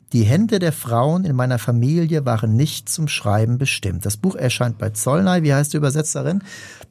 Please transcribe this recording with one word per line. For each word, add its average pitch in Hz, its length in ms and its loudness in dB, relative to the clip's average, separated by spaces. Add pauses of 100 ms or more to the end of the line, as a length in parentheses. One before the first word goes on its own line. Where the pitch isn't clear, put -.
(120)
"Die 117 120 4
Hände 185 360 2
der 165 140 0
Frauen 143 500 0
in 147 140 0
meiner 127 200 0
Familie 151 680 0
waren 113 320 2
nicht - 320 0
zum 156 180 -2
Schreiben 110 500 0
bestimmt." 101 480 -4
Das 104 120 -4
Buch 190 180 -2
erscheint 120 440 -2
bei 110 100 -2
Zollnay. 175 540 2
Wie 147 100 2
heißt 143 180 0
die 156 60 -2
Übersetzerin? 147 680 -2 (460)